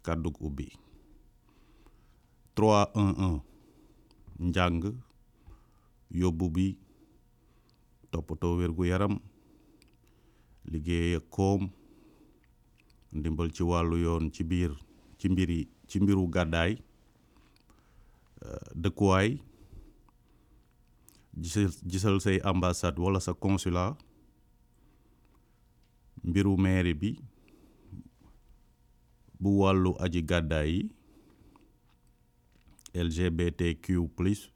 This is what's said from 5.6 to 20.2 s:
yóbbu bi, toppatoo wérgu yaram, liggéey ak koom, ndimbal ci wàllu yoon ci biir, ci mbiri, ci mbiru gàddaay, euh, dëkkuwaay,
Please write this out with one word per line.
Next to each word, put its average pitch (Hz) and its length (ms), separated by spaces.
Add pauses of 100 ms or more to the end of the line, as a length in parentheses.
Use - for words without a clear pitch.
yóbbu 87 400
bi, 95 260 (1300)
toppatoo 82 460
wérgu 87 300
yaram, 98 300 (1500)
liggéey 85 520
ak 76 140
koom, 98 400 (1400)
ndimbal 80 400
ci - 100
wàllu 85 360
yoon 82 320
ci 80 140
biir, 87 260 (480)
ci 98 100
mbiri, 85 380 (220)
ci 101 120
mbiru 95 300
gàddaay, 85 460 (1700)
euh, - 320
dëkkuwaay, 98 680 (1900)